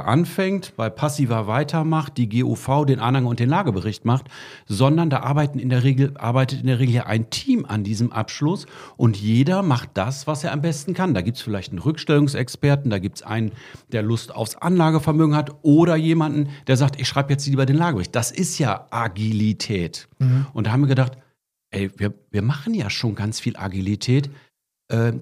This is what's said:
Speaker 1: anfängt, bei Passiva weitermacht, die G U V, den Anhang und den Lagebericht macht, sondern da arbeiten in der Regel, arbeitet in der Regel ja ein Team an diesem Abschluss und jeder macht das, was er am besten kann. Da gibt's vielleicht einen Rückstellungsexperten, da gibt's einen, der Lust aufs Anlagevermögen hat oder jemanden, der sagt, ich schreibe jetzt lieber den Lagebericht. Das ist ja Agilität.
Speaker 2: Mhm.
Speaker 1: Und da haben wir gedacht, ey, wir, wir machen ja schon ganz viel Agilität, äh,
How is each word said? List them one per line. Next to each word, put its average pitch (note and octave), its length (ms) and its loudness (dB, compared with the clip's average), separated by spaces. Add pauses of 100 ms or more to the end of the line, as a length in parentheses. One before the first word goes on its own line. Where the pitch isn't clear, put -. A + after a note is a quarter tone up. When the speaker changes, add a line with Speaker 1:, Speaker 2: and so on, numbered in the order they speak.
Speaker 1:
anfängt, F3+ 680 0
bei A2+ 140 -4
Passiva A#2+ 560 -2
weitermacht, D3+ 720 -2
die A#2+ 120 0
G A2+ 140 0
U A#2+ 120 0
V, C#3 280 0
den C#3 160 2
Anhang B2+ 280 2
und A#2 120 -2
den A#2+ 100 2
Lagebericht G#2+ 560 -2
macht, B2+ 200 2 (400)
sondern C#3 460 2
da C3 80 0
arbeiten C#3 400 0
in B2+ 100 -2
der B2 140 2
Regel, C#3 340 4
arbeitet B2+ 440 0
in B2 40 -6
der B2+ 140 2
Regel A#2 160 4
ja B2 100 0
ein A2 240 -2
Team B3 340 0
an G#2 200 -2
diesem G#2+ 280 0
Abschluss D3 540 -4 (320)
und A2+ 200 4
jeder B2 440 2
macht C#3 320 0
das, A#2 320 -4
was D3+ 180 -4
er - 80 -4
am D3 100 -4
besten E3 340 -4
kann. F#3 180 0
Da F#2+ 80 0
gibt's G#2+ 200 -4
vielleicht G2+ 320 -6
einen F#2 60 -8
Rückstellungsexperten, C#3+ 1120 0
da G#2 80 0
gibt's F#2 240 -6
einen, A2 300 -4 (400)
der A2+ 100 -2
Lust A2+ 320 -2
aufs A2 220 -6
Anlagevermögen D#3+ 800 4
hat D3 260 -2
oder D#3+ 340 6
jemanden, D#3 540 0 (160)
der C3 100 4
sagt, C3+ 240 2
ich C3 80 -4
schreibe - 120 0 (140)
jetzt C#3 140 -2
lieber C3+ 180 2
den C3+ 100 2
Lagebericht. D3+ 400 0
Das A#2+ 160 0
ist - 280 -4
ja G#2+ 320 -2
Agilität. G#2+ 1160 -2 (120)
Speaker 2:
Mhm. C3+ 340 2
Speaker 1:
Und G#2+ 140 -2
da G#2+ 40 0
haben B2+ 120 2
wir C#3+ 40 2
gedacht, C3 300 0 (520)
ey, G2 280 -4
wir, G#2 160 -2 (180)
wir G#2 100 0
machen C#3+ 320 -2
ja C#3 160 -4
schon A2 240 -4
ganz G#2 280 -6
viel - 160 -6
Agilität, G2+ 720 -2 (580)
äh, A#2 240 0 (100)